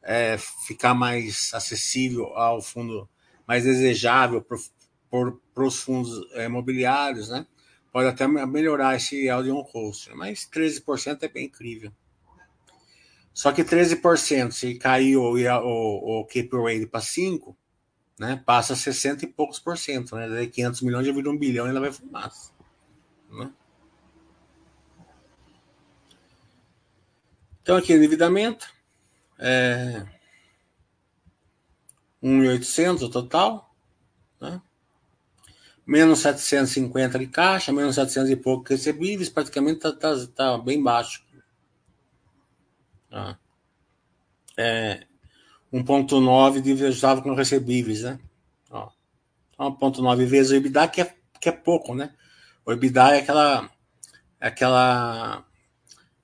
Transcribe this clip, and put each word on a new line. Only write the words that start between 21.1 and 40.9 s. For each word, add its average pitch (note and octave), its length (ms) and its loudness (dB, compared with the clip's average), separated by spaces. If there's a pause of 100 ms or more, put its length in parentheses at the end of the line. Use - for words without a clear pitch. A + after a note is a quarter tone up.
vira C#3 160 -4
um D3 80 -4
bilhão B2+ 280 -2
e - 20 -4
ainda C3 140 -4
vai C#3 100 -4
fumaça, - 600 -16 (760)
né? A2 220 -14 (4000)
Então, F3+ 140 2
aqui, F3+ 160 2
endividamento, E3+ 760 4 (680)
é, B2 680 -2 (2250)
um C3+ 220 4
e C3 40 6
oitocentos C3+ 560 0
o A#2+ 60 -6
total, E3 640 -2 (640)
né? F3 220 -12 (1200)
Menos D#3 340 6
setecentos C#3 520 0
e - 40 -8
cinquenta C3 440 -2
de C3 80 -6
caixa, F3+ 460 0
menos C#3+ 220 0
setecentos C3+ 340 0
e C3+ 60 2
pouco C3 340 -2
recebíveis, D3+ 600 -2
praticamente D3+ 520 -2
tá, D#3+ 100 -2
tá, D#3 220 -2 (140)
tá C3 300 -2
bem B2+ 240 -2
baixo. A#2+ 440 -2 (1800)